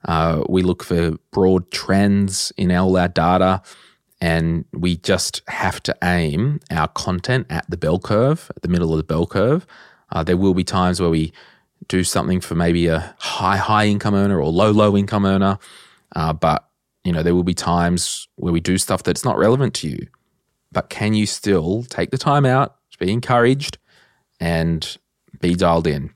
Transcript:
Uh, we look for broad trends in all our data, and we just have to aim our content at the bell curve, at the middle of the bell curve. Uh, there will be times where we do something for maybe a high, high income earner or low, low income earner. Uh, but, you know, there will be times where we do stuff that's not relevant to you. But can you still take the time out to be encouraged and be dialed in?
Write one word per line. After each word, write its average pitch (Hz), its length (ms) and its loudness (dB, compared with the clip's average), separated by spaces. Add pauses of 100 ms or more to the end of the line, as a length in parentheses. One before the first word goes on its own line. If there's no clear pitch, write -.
Uh, 82 440 0
we 92 140 2
look 90 220 0
for 85 340 -2 (140)
broad 95 400 2
trends 98 840 0
in 90 140 0
all 92 240 2
our 87 120 2
data, 92 540 2 (600)
and 82 500 0
we 85 260 -2
just - 500 -2
have - 360 -4
to - 200 -4
aim 90 560 0 (120)
our 80 160 0
content 95 640 -4
at 78 200 -6
the 95 80 -6
bell 90 220 0
curve, 127 560 0
at - 60 -20
the 85 80 -8
middle 87 220 0
of 80 60 0
the 78 60 -2
bell 82 220 0
curve. 120 400 0 (460)
Uh, 82 120 -4
there 90 140 0
will 95 160 4
be 92 100 0
times 90 360 0
where 87 100 2
we 78 220 0 (560)
do 92 160 0
something 90 380 -2
for - 140 -6
maybe 85 320 2
a 80 320 -2
high, 95 380 -2
high 107 280 2
income 104 300 0
earner 98 260 2
or 73 80 0
low, 101 220 4
low 104 260 4
income 101 280 0
earner. 98 340 2 (560)
Uh, 80 160 -2
but, 80 380 -2 (340)
you 90 80 -2
know, 82 100 -2
there 85 140 2
will 90 80 2
be 90 100 0
times 87 840 -2
where 87 180 -4
we 82 80 0
do 92 160 0
stuff - 260 -2
that's - 220 -4
not 120 120 0
relevant 123 360 2
to - 160 -8
you. - 180 -10 (640)
But - 180 -6
can 104 240 -2
you 107 120 2
still 98 580 -2
take - 280 -6
the 135 60 -4
time 143 280 2
out 131 320 0 (140)
to - 60 -20
be 92 140 -2
encouraged 123 680 0 (640)
and 82 580 -2 (420)
be 87 160 0
dialed 85 320 2
in? 71 280 -4